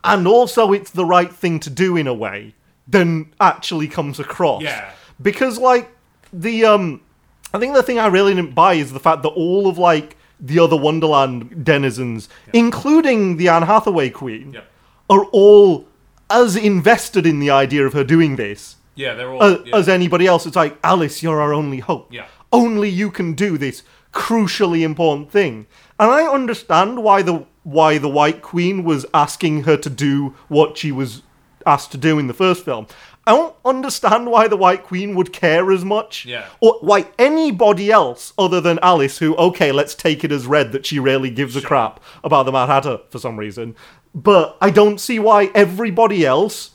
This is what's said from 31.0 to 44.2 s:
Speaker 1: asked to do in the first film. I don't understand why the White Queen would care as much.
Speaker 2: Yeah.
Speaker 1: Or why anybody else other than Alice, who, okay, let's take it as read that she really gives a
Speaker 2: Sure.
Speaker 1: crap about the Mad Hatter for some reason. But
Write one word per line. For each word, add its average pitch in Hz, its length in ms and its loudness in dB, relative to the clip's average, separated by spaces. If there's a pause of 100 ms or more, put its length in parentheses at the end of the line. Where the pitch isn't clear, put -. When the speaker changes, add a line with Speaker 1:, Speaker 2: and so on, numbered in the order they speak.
Speaker 1:
asked 143 280 0
to 143 40 -14
do 151 220 0
in 139 80 -4
the 120 80 -8
first 185 280 -2
film. 113 220 -8 (400)
I 220 60 4
don't 320 240 2 (100)
understand 247 640 -2
why 226 200 4
the 202 100 0
White 185 260 2
Queen 196 320 -8
would 180 180 -2
care 175 380 0
as 185 120 -2
much. 214 440 -6
Speaker 2:
Yeah. 117 180 -8 (160)
Speaker 1:
Or 226 200 6
why 190 260 2 (100)
anybody 226 720 2
else 156 460 0
other 180 240 0
than 170 220 0
Alice, 160 340 2
who, 156 200 0
okay, 170 340 0
let's 143 240 -2
take 156 280 -4
it 147 80 -4
as 135 140 -6
read 135 280 0
that 139 120 -6
she 147 140 -4
really 131 320 -2
gives 127 240 -6
a 139 60 -6
Speaker 2:
Sure. 143 80 -14
Speaker 1:
crap 127 300 -2 (240)
about 143 220 2
the 131 60 -4
Mad 131 180 0
Hatter 139 300 -2 (100)
for - 100 -18
some 113 180 -10
reason. 107 380 -12 (400)
But 175 440 2